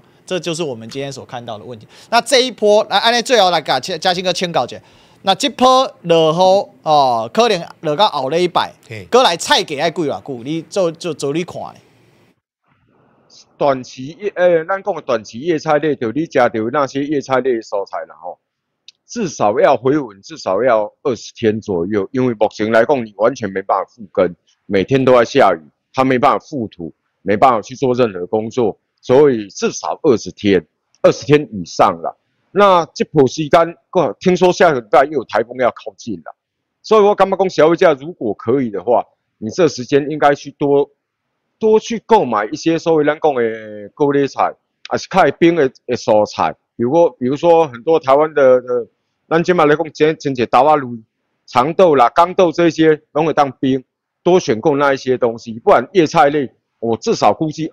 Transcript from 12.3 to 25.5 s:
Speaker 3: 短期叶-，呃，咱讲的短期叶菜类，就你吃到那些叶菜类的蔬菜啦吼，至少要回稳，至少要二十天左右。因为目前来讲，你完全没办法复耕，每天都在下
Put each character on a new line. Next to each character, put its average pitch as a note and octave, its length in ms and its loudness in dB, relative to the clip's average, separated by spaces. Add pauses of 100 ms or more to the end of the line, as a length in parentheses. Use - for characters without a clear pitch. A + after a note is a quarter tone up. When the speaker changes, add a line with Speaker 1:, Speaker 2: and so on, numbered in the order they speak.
Speaker 3:
短 C3+ 260 -2
期 C3 360 -16
叶-， G3+ 160 -6
呃， F3 300 2
咱 G3 180 -6
讲 G3+ 100 -4
的 D#3 80 -8
短 A#2 220 -4
期 A2+ 160 -16
叶 D#3+ 180 -4
菜 D3+ 220 0
类， D3 160 -2
就 A2+ 160 -6
你 D#3 160 -6
吃 D3+ 100 -4
到 B2 100 2 (240)
那 C#3+ 140 -2
些 C#3 180 -6
叶 D3 160 -4
菜 C3 220 -2
类 B2+ 140 0
的 A2+ 80 -6
蔬 G2+ 240 -6
菜 F#2+ 180 -12
啦 D#2+ 160 -20
吼， E2+ 160 -16 (720)
至 A3+ 200 -8
少 A#2+ 320 0
要 D#3+ 160 4
回 C3 220 0
稳， G#2 240 -8
至 D#3 160 -20
少 G2+ 240 -2
要 A2 400 0
二 B2+ 140 -2
十 - 180 -18
天 A2 260 -2
左 F#2 280 -4
右。 G2+ 240 -2
因 B2+ 120 -2
为 B2 120 -2
目 G#2+ 160 0
前 G#2+ 200 -4
来 A2+ 140 4
讲， C3+ 180 -2
你 A2 140 -14
完 A#2 160 0
全 A2+ 180 -8
没 F#2+ 120 -8
办 G2 200 -2
法 - 60 -8
复 A#2 220 -20
耕， F2 240 -2 (320)
每 G2 160 0
天 C3+ 200 0
都 B2+ 100 4
在 A#2+ 120 4
下 G#2+ 300 2